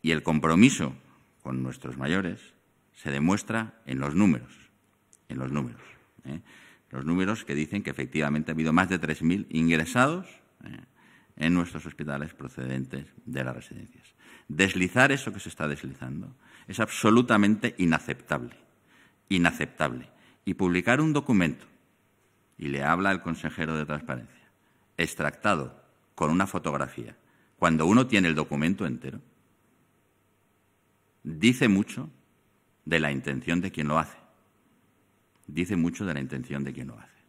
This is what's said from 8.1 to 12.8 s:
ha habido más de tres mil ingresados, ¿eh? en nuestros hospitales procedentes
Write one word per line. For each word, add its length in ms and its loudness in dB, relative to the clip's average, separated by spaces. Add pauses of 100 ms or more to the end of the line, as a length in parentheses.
ha 40 -6
habido 180 0
más 160 6
de 100 0
tres 240 -4
mil 280 2
ingresados, 760 2 (380)
¿eh? 160 -16 (560)
en 180 2
nuestros 320 0
hospitales 480 -8
procedentes 760 -8 (180)